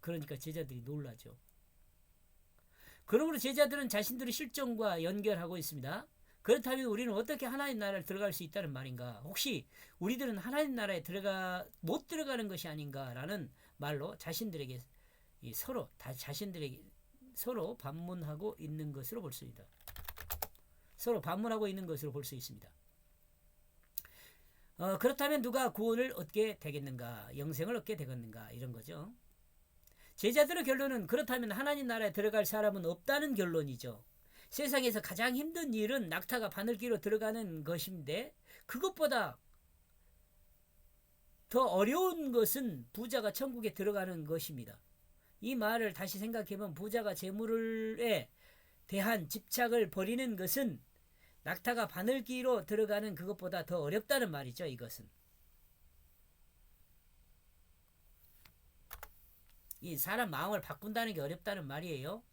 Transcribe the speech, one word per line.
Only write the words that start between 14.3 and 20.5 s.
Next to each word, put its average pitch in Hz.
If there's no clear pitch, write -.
이 120
서로, 240
다 131
자신들에게 147
서로 233
반문하고 165
있는 151
것으로 139
볼 143
수 -
있다. 117